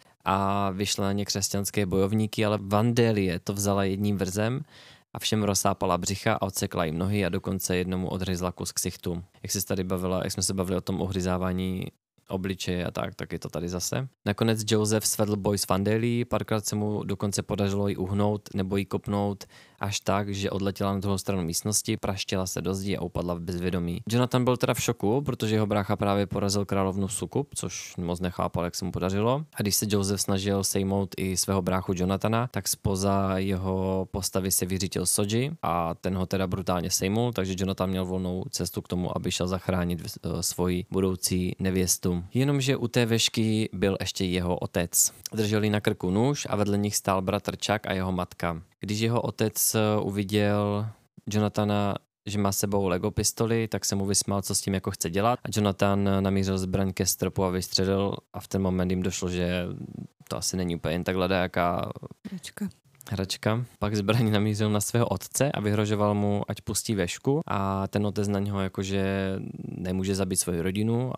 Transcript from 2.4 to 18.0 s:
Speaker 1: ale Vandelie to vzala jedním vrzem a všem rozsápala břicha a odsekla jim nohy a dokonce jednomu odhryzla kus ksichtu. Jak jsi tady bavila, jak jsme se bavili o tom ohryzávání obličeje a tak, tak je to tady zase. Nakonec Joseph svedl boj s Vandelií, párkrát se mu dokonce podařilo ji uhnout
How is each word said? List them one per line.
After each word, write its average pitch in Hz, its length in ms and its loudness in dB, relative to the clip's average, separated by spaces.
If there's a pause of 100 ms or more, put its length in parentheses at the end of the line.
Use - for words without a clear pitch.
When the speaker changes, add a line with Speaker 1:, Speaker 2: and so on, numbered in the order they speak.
Speaker 1:
ale 104 180 2
Vandelie 104 760 4
to - 140 -4
vzala 98 320 2
jedním 101 320 0
vrzem 107 480 -2 (500)
a 120 40 -8
všem 110 240 2
rozsápala 98 560 2
břicha 98 360 0
a - 80 -2
odsekla 98 420 -2
jim 80 140 -2
nohy 98 280 2
a - 20 0
dokonce 92 480 -2
jednomu 92 320 -2
odhryzla 90 440 -2
kus - 200 -6
ksichtu. 87 520 -4 (180)
Jak - 100 -6
jsi 98 120 -2
tady 95 200 -2
bavila, 92 400 0
jak - 80 -4
jsme 95 100 -4
se 95 120 -2
bavili 92 220 0
o 92 40 0
tom 92 200 -2
ohryzávání 92 840 -2 (420)
obličeje 92 580 -2
a - 40 -2
tak, - 240 -6
tak - 180 -8
je 82 60 -6
to - 100 -10
tady 85 200 -4
zase. 120 400 -4 (160)
Nakonec 110 460 2
Joseph 107 360 4
svedl 104 300 2
boj 101 220 2
s - 100 -4
Vandelií, 110 560 2
párkrát 107 420 -2
se 107 100 -2
mu 104 280 -2
dokonce 98 380 -2
podařilo 101 460 0
ji 98 80 -2
uhnout 101 580 0